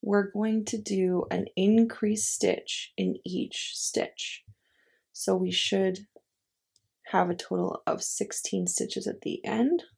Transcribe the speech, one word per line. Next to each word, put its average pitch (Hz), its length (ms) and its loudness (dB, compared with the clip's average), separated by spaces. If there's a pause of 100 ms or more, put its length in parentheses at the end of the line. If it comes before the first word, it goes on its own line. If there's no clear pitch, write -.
we're 202 300 2
going 220 340 0
to 220 120 -4
do 190 540 0
an 185 140 0 (100)
increased 214 760 4
stitch - 640 -2
in - 200 0 (100)
each - 480 -6
stitch. - 680 -4 (720)
So - 220 2
we 185 160 0
should 190 560 0 (1000)
have 180 220 2
a 175 60 0
total - 520 -2
of - 160 -2
sixteen - 640 -2
stitches - 400 -2
at - 140 -6
the - 220 -6
end. 262 400 2 (140)